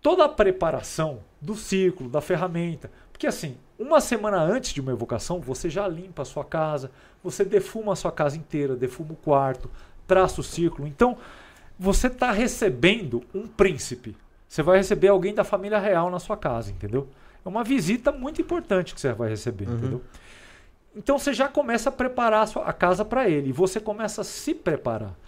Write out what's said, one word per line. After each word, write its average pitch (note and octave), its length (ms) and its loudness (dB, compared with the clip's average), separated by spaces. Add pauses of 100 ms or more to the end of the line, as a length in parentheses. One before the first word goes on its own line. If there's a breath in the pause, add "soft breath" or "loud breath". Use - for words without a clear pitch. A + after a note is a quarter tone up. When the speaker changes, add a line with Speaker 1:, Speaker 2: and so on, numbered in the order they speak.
Speaker 1:
toda D#4+ 240 6
a - 20 4
preparação D#3+ 920 0 (200)
do F#3 140 -8
círculo, F#3 560 0
da D3+ 100 -2
ferramenta, E3+ 680 -4 (200 soft breath)
porque - 160 -6
assim, D3 300 -4 (220)
uma C#4+ 240 4
semana G#3+ 400 0
antes G#3 320 0
de C#3 80 -6
uma C3 100 -4
evocação, A#2+ 480 -4
você B2+ 300 -6
já G3 180 -2
limpa F3 320 -8
a C3+ 60 -8
sua - 180 -8
casa, D3+ 460 -2 (340 soft breath)
você F#3 220 -2
defuma G3+ 480 0
a - 20 -2
sua E3+ 160 -4
casa D3 240 0
inteira, C#3+ 400 -2
defuma D3+ 360 -6
o D3+ 40 -12
quarto, C#3 540 2 (360 soft breath)
traça F#3 360 4
o - 20 -12
círculo. E3 420 -2
Então, A#3+ 300 2 (600 loud breath)
você G3 320 2
tá B3+ 200 0
recebendo F#3 920 2 (120)
um G#3+ 140 -8
príncipe. C#3 640 0 (340)
Você - 140 -2
vai F#3 160 6
receber F#3+ 300 4
alguém G3 260 4
da G#3 100 2
família G3+ 340 0
real F3+ 300 2
na F3+ 120 -4
sua G#3 160 -6
casa, A#2 340 -4
entendeu? G#2+ 380 -4 (360 soft breath)
É F#3 40 -12
uma G#3+ 160 -2
visita A3+ 480 2
muito B3+ 280 -6
importante G#3 540 0
que - 60 -12
você B2+ 120 0
vai A2 160 -2
receber, G2+ 400 -4
Speaker 2:
Uhum. A#2+ 80 -4
Speaker 1:
entendeu? G#2+ 260 -4 (920 loud breath)
Então, C4+ 240 0
você C#4 160 -2
já C4 140 2
começa A#3+ 400 0
a C4+ 40 2
preparar A#3+ 520 2
a - 20 2
sua, - 180 -4
a E3 80 -2
casa F#3 320 2
pra A#3 240 0
ele. C#3+ 200 2
E C3 40 0
você F#3 280 2
começa G#3+ 400 -6
a F#3+ 40 -6
se - 300 -6
preparar. A2 600 -4 (140 soft breath)